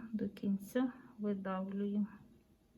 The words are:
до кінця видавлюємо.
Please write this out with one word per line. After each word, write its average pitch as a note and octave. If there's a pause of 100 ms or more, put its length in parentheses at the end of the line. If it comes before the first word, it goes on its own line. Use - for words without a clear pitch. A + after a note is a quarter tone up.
(140)
до G#3
кінця B3 (280)
видавлюємо. G3+ (720)